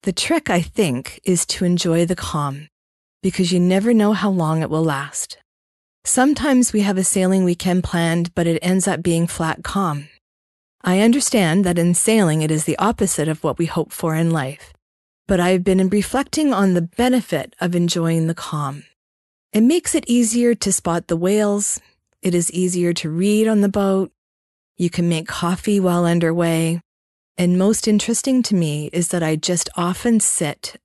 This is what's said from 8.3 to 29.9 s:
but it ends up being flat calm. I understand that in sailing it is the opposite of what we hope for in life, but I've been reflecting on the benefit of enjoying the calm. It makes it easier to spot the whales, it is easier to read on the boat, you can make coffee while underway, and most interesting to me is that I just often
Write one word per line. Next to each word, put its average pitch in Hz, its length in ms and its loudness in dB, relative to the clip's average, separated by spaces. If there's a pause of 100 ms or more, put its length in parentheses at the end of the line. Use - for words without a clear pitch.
but 170 140 0
it 165 140 0
ends 185 260 0
up 175 160 -2
being 170 240 2
flat - 340 -4
calm. 151 460 -4 (760)
I 185 180 2
understand 208 640 2
that 175 120 0
in 175 180 2
sailing 175 480 2
it 156 60 -2
is 156 140 0
the - 160 -2
opposite 185 480 0
of 156 160 -4
what 151 140 -2
we 170 80 0
hope 160 260 -4
for 160 240 -4
in 165 160 0
life, 143 400 -6 (560)
but 190 120 0
I've 180 240 0
been 190 240 2
reflecting 269 640 0
on 196 220 2
the 175 80 2
benefit 233 800 -2
of 180 120 -2
enjoying 165 540 0
the 170 80 -2
calm. 147 480 -8 (680)
It 214 80 4
makes 320 340 2
it 302 100 0
easier 240 500 2
to 196 180 -2
spot 170 340 -2
the 170 80 0
whales, 202 640 0 (420)
it 175 140 0
is 170 160 0
easier 180 420 0
to 165 160 -6
read 208 380 2
on 214 140 2
the 202 80 2
boat, 196 420 0 (640)
you 175 140 -2
can 175 180 -2
make 165 220 -2
coffee 190 500 -2
while 175 260 2
underway, 170 760 0 (560)
and 180 200 2
most 208 300 2
interesting 233 560 0
to 208 120 0
me 151 360 -2
is 170 180 -2
that 170 140 -2
I 156 140 0
just 175 400 -4
often 180 420 0